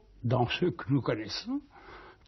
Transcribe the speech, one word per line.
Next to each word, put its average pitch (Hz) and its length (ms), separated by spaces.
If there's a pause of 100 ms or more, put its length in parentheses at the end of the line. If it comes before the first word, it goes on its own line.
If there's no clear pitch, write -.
(240)
dans 120 220
ceux - 240
que - 200
nous 139 100
connaissons 117 600 (680)